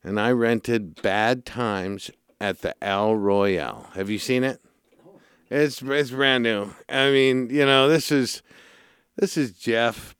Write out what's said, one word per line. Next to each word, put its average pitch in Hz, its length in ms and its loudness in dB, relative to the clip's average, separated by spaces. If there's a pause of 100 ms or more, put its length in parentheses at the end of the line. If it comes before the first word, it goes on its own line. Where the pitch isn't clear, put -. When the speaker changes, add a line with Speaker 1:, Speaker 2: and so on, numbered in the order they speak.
Speaker 1:
And 101 160 -4
I 120 120 2
rented 117 720 0
Bad 110 420 0
Times 98 640 -6 (320)
at 98 200 -4
the - 220 -6
El 101 320 2
Royale. 98 760 -2
Have 98 160 -6
you 107 80 -4
seen 127 260 0
it? 131 160 -4 (380)
Speaker 2:
No. - 220 -20 (320)
Speaker 1:
It's, 143 320 0
it's 139 260 -2
brand 131 340 2
new. 104 280 -2 (180)
I 135 220 2
mean, 131 400 2
you 139 160 2
know, 135 200 6
this 156 240 2
is, 135 300 0 (760)
this - 220 -2
is 131 140 -2
Jeff 113 680 -2